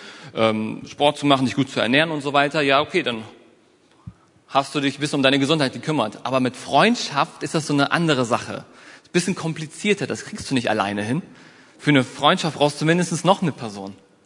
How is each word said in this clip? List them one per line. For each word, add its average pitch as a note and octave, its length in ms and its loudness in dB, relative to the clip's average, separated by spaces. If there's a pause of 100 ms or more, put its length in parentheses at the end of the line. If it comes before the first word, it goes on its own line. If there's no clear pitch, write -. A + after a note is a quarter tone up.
(360)
ähm, A2 520 0
Sport D3 300 0
zu - 80 -4
machen, C3 220 4
dich G#2 80 -4
gut C3+ 160 0
zu - 80 -4
ernähren C#3 320 2
und D3 100 -6
so C#3 100 -6
weiter. C#3+ 300 2
Ja, C#3 200 4
okay, D3+ 200 -2
dann A#2 220 -4 (1200)
hast C#3 280 -2
du D3+ 40 -2
dich C#3 200 -2
bis D3 160 -4
um C#3 80 0
deine C3+ 160 4
Gesundheit C#3 340 2
gekümmert. A2+ 500 -4
Aber C3 160 0
mit B2+ 160 -2
Freundschaft D#3 840 0
ist D#3 140 -4
das D#3 100 -2
so D3+ 80 -2
eine C#3+ 180 2
andere D3 340 2
Sache. A2 380 -4 (380)
Ist - 80 -20
ein - 20 -20
bisschen F3 240 0
komplizierter, D#3+ 720 -4
das - 180 -6
kriegst - 280 -12
du - 20 -2
nicht A#2+ 160 0
alleine G#2 320 -2
hin. A#2+ 220 -2 (560)
Für - 100 0
eine C#3 140 6
Freundschaft D#3+ 540 0
brauchst C#3+ 220 2
du D#3 60 -2
mindestens E3+ 380 0
noch F3+ 180 4
eine E3 100 0
Person. G2+ 440 -10 (300)